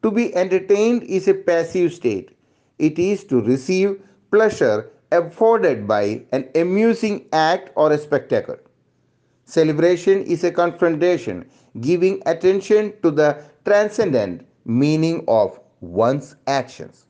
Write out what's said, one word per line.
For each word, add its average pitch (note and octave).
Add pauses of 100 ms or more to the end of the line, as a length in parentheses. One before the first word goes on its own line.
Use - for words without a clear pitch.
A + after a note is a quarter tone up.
To A3
be A3
entertained G3
is F#3+
a G3
passive E3+
state. G#2 (440)
It D3+
is F#3+
to B2+
receive F#3 (300)
pleasure D#3+ (220)
afforded E3+
by G#2 (100)
an C3+
amusing G#3
act F#3
or D3+
a D3
spectacle. B2+ (880)
Celebration E3+
is E3+
a F3
confrontation, E3+ (320)
giving F3
attention G3
to E3+
the D3 (200)
transcendent F#3+ (200)
meaning D#3
of G#2+ (200)
one's A2+ (100)
actions. -